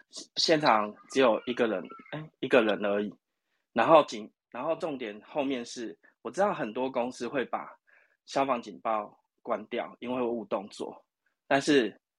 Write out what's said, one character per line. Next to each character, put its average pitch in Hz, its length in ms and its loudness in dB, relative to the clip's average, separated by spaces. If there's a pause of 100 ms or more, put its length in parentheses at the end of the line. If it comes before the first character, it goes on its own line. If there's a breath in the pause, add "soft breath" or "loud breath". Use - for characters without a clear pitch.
现， - 280 -18
现 156 240 4
场 107 320 4 (180)
只 135 100 2
有 117 240 6
一 123 80 -6
个 120 140 0
人， 95 200 -4 (260)
哎， 156 180 -12 (100)
一 135 80 -6
个 127 140 6
人 101 240 0
而 101 160 0
已。 101 120 -6 (600)
然 117 120 2
后 151 180 8
警-， 107 260 -10 (200)
然 123 140 -10
后 160 120 -2
重 156 200 -6
点 107 300 -10
后 147 180 -2
面 135 180 -2
是， 117 340 -10 (260 soft breath)
我 113 80 -8
知 147 100 -4
道 196 140 2
很 127 180 -6
多 127 180 -2
公 123 220 -2
司 120 160 -8
会 117 160 -2
把 104 320 -8 (480 soft breath)
消 135 220 0
防 123 140 0
警 107 200 -14
报 107 380 -4 (240)
关 107 240 -4
掉， - 340 -6
因 123 100 -8
为 127 60 -2
会 123 100 0
误 113 200 -4
动 101 220 -4
作。 - 360 -12 (420)
但 139 140 4
是， 135 360 4 (220)